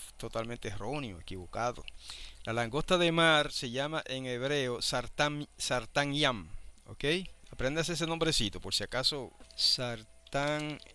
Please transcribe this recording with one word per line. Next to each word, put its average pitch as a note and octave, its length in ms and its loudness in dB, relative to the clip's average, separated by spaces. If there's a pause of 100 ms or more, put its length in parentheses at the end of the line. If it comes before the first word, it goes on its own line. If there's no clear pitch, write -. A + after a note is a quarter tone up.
(180)
totalmente A#2 520 -4
erróneo, G#2 500 -4
equivocado. G#2 640 -4 (600)
La A2+ 80 -2
langosta A#2+ 440 2
de E3+ 140 6
mar D#3+ 400 6
se - 180 -4
llama C#3+ 360 -2
en C3 200 -4
hebreo B2+ 560 0
sartan, D3 680 0 (100)
sartan C#3 560 0
yam, B2+ 360 2 (380)
¿ok? - 180 -6 (460)
Apréndase D3 420 0
ese D#3+ 140 0
nombrecito, D#3+ 540 2
por F#2+ 120 -8
si - 100 2
acaso, B2+ 500 -2 (240)
sartan C#3 1200 0 (160)